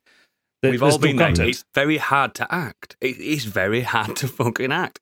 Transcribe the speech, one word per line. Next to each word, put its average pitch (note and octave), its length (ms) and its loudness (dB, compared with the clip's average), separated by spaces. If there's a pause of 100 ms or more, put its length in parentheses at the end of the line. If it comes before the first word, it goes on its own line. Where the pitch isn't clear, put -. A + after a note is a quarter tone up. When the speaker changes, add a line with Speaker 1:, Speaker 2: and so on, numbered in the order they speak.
(640)
Speaker 1:
There, C3 80 4
Speaker 2:
We've B2 80 0
Speaker 1:
there's C#3+ 140 4
Speaker 2:
all D3+ 60 0
Speaker 1:
no D3+ 100 4
Speaker 2:
been C#3 80 2
there. E3 100 6
Speaker 1:
content. B2 220 2
Speaker 2:
It's B2+ 140 -4 (120)
very D3 220 2
hard C#3 360 0
to - 180 -6
act. - 480 -8
It C3 200 -4
is C3+ 260 -4
very G#2 360 0
hard A2+ 340 -2
to C3+ 120 -4
fucking B2 440 -2
act. E3+ 300 -4